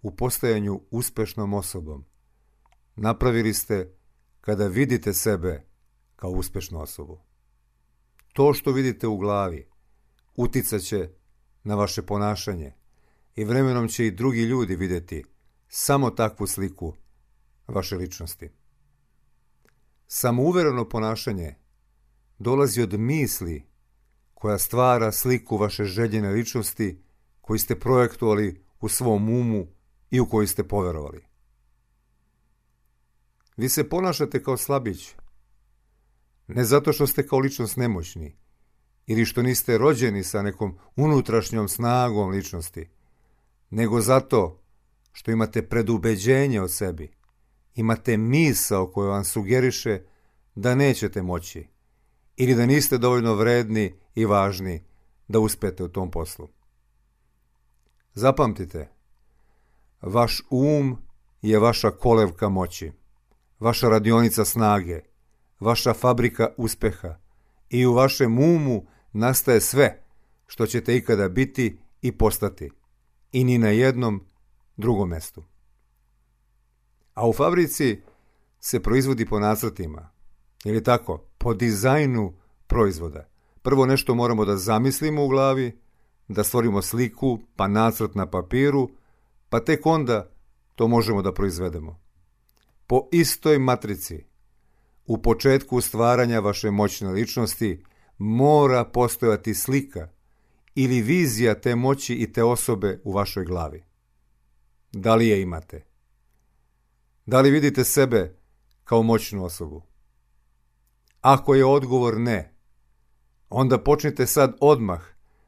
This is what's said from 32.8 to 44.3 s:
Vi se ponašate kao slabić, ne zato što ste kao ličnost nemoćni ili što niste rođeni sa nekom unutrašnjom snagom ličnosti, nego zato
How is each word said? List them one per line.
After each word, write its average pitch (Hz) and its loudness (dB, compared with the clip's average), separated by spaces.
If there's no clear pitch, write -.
Vi 123 -2
se 143 0
ponašate 165 -2
kao 127 -2
slabić, 123 -6
ne 123 0
zato 143 2
što 143 0
ste 135 -4
kao 135 0
ličnost 135 -4
nemoćni 90 -6
ili 110 2
što 120 -4
niste 123 0
rođeni 117 0
sa 101 -6
nekom 101 -6
unutrašnjom 117 0
snagom 120 -2
ličnosti, 92 -8
nego 113 0
zato 127 0